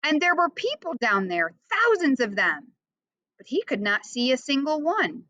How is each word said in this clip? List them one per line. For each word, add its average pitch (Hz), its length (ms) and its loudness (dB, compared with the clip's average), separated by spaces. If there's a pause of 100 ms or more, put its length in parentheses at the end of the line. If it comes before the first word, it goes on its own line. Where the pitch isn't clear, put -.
And 302 180 2
there 349 140 2
were 349 140 2
people 466 500 -6
down 202 280 0
there, 170 260 -2 (160)
thousands 370 500 2
of 214 160 -2
them, 180 380 -2 (640)
but - 100 -20
he 330 160 -2
could 226 180 -4
not 208 240 -2
see 247 260 -2
a 262 60 2
single 285 440 -2
one. 330 480 -2